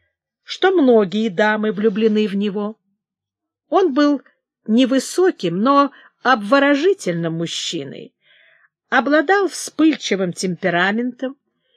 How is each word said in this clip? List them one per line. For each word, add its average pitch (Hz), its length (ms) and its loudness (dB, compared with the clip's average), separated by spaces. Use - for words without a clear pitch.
что - 280 -2
многие 226 580 2
дамы 214 420 0
влюблены 214 560 0
в 190 80 -6
него. 202 440 -4
Он 339 260 0
был 285 280 2
невысоким, 240 920 0
но 277 300 2
обворожительным 254 1120 0
мужчиной, 165 800 -8
обладал 302 580 2
вспыльчивым 214 840 -2
темпераментом, 202 1040 -4